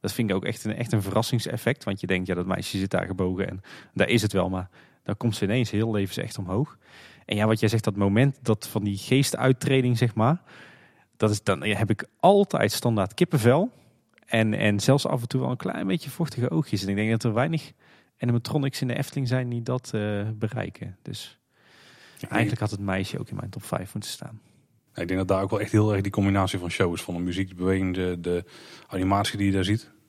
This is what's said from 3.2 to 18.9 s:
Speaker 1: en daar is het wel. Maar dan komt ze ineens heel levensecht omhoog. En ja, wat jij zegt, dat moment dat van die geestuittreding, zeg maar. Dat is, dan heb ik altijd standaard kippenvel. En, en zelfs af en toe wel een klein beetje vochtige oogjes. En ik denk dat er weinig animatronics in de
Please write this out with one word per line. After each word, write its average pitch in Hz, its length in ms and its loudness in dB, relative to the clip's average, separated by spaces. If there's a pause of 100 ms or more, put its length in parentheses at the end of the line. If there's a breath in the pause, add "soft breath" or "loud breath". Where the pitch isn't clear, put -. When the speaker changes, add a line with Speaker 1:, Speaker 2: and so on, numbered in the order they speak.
Speaker 1:
en 95 120 -10 (340 loud breath)
daar - 140 2
is 104 140 4
het 104 100 0
wel. 92 160 2
Maar 92 200 -4 (340 soft breath)
dan 101 140 -4
komt 113 200 -2
ze - 80 -2
ineens 113 260 0
heel 110 220 0
levensecht 101 460 -2
omhoog. 98 380 -2 (480 loud breath)
En - 120 0
ja, 107 100 4
wat 110 140 4
jij 110 80 4
zegt, 110 160 0
dat 98 120 0
moment 104 460 4
dat - 280 0
van 104 140 -2
die 101 140 -2
geestuittreding, 131 1000 2
zeg 113 160 2
maar. 127 260 4 (800 loud breath)
Dat 107 100 4
is, 104 120 0
dan 82 200 0
heb 101 280 0
ik - 140 0 (160)
altijd 196 520 4
standaard 107 420 0
kippenvel. 156 560 4 (560 soft breath)
En, 110 280 2
en 104 260 2
zelfs 139 260 4
af 127 140 -2
en 117 80 -6
toe 131 120 -2
wel 131 100 -2
een 123 60 -4
klein - 300 -6
beetje 180 240 -2
vochtige 131 400 -2
oogjes. 139 320 0
En 98 60 -4
ik 98 80 0
denk 107 140 2
dat 113 140 0
er 113 100 2
weinig 151 380 0 (460 soft breath)
animatronics 120 640 0
in 131 80 -2
de 120 80 -2